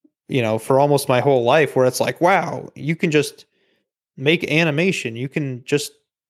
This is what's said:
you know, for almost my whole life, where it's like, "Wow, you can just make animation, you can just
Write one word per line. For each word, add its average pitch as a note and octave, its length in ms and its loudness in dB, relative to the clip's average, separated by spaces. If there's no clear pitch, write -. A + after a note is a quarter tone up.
you C3+ 120 0
know, A2 180 0
for C3 220 2
almost C#3+ 280 2
my B2 120 4
whole C3 240 2
life, C#3 320 2
where B2+ 100 4
it's B2+ 140 -2
like, B2 200 -4
"Wow, E3+ 560 0
you C#3 200 -6
can F3 140 -2
just C#3+ 340 0
make D#3+ 340 0
animation, D#3 680 0
you C3 120 -6
can C3+ 360 -8
just - 280 -4